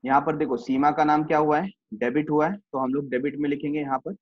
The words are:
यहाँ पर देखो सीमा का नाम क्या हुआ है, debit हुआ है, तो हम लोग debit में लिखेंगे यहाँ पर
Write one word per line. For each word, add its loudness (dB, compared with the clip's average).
यहाँ 4
पर -2
देखो -2
सीमा 2
का 0
नाम 4
क्या 2
हुआ 4
है, -4
debit -2
हुआ 2
है, -4
तो -10
हम -2
लोग -4
debit -4
में -2
लिखेंगे -4
यहाँ -4
पर -10